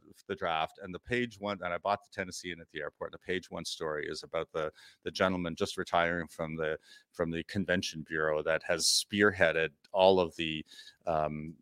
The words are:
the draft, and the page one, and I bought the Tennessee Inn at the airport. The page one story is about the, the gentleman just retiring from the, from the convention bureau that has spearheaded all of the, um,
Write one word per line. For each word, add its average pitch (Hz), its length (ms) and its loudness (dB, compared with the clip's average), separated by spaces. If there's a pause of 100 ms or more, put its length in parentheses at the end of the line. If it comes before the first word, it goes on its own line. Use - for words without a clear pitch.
(280)
the 98 80 -2
draft, 80 460 -2
and 92 120 -10
the 90 60 -8
page 120 400 -2
one, 101 220 -2
and 87 120 -4
I 87 40 -2
bought 101 260 0
the - 120 -20
Tennessee 90 380 -6
Inn 82 80 -12
at 82 100 -20
the 78 80 -10
airport. 76 320 -8
The - 60 -14
page 90 340 -6
one 87 140 -8
story 76 420 -4
is 78 160 -8
about 80 300 -4
the, 78 180 -2 (320)
the 87 80 -8
gentleman 90 440 0
just - 220 -2
retiring 85 500 0
from 80 280 -6
the, 78 220 -2 (340)
from 82 200 -2
the 82 120 -2
convention 90 640 -2
bureau 78 360 0
that 80 200 0
has 82 220 0
spearheaded 92 840 4 (220)
all 95 280 8
of 85 180 2
the, 78 280 -4 (400)
um, 78 560 -2